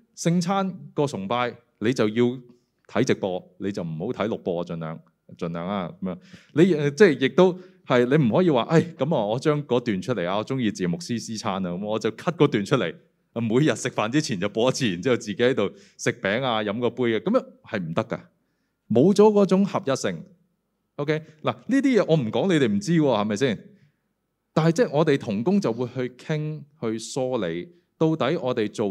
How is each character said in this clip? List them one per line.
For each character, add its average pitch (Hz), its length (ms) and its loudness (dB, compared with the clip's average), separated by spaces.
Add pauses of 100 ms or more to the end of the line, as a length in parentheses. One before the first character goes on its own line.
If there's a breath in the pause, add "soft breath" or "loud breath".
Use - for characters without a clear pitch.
(160 loud breath)
聖 170 240 2
餐 190 320 -2 (200)
個 147 140 0
崇 98 200 -6
拜， 120 300 -2 (240)
你 110 120 0
就 131 160 2
要 113 160 2 (640)
睇 104 180 -2
直 107 100 2
播， 92 280 -4 (160)
你 98 140 -4
就 104 100 -6
唔 80 160 -8
好 85 140 -6
睇 107 160 -2
錄 107 100 -2
播， 87 260 -4
盡 87 140 -8
量， 80 220 -10 (380)
盡 87 140 -6
量 85 140 -8
啊， 95 260 -6 (100)
咁 92 100 -6
樣。 90 60 -10 (340 loud breath)
你， 175 220 4
呃， 147 160 0
即 143 140 6
係 135 200 4
亦 131 60 2
都 180 280 4 (280 loud breath)
係， 123 180 4
你 139 200 4
唔 113 120 2
可 180 60 4
以 120 80 4
話， 113 200 2
「哎， 156 100 6 (160)
咁 131 80 -2 (120)
啊， 113 100 0
我 110 120 -2
將 147 280 0
嗰 120 140 2
段 107 220 -2
出 127 120 -4
嚟 92 140 -2
啊， 95 100 -2
我 110 60 -4
鍾 135 160 -4
意 110 100 2
謝 92 160 -4
牧 85 120 -2
師 117 200 -6
施 110 200 -10
餐 95 280 -4
啊， 87 40 -4
咁 90 140 -8
我 107 140 -4
就 110 140 -2
cut - 240 -6
嗰 151 100 6
段 117 180 0
出 139 120 0
嚟， 90 180 -2 (380)
啊， 117 80 -6
每 117 240 0
日 131 100 2
食 110 140 -6
飯 110 240 -2
之 147 80 2
前 120 180 -6
就 98 120 -4
播 117 200 2
一 - 20 -4
次， 123 160 -2
然 87 140 -4
之 131 60 -2
後 120 80 2
自 107 180 -8
己 - 0 -
喺 120 180 2
度 104 160 -2 (280 loud breath)
食 - 160 -2
餅 104 320 -2
啊， 113 180 -2
飲 104 160 -4
個 120 120 -2
杯 117 260 0
啊。」 - 100 -2
咁 190 60 0
樣 247 120 2 (200)
係 - 160 -6
唔 80 140 -8
得 110 100 -2
㗎。 - 160 -8 (680)
冇 127 240 4
咗 214 200 6
嗰 202 120 4
種 190 220 2
合 131 180 -4
一 135 120 0
性。 90 260 -6 (760)
OK， 151 240 -4 (220 loud breath)
嗱， 131 100 0
呢 - 160 -14
啲 262 140 2 (180)
嘢 160 60 2
我 160 100 4
唔 117 140 0
講 139 220 2
你 147 120 4
哋 117 40 4
唔 101 100 2
知 156 220 -2
喎， - 20 4
係 117 220 4
咪 107 120 0
先？ 117 320 -2 (840 soft breath)
但 160 140 2
係 165 60 6
即 165 100 0
係 - 100 2
我 151 120 2
哋 143 140 4
同 110 240 -4
工 196 180 2
就 120 120 0
會 120 160 -4
去 127 260 -6
傾， 151 480 -6 (180)
去 113 160 -4
梳 127 420 -4
理， 87 300 -6 (300 soft breath)
到 160 160 2
底 156 220 -2
我 123 180 -4
哋 107 160 -2
做 104 200 -2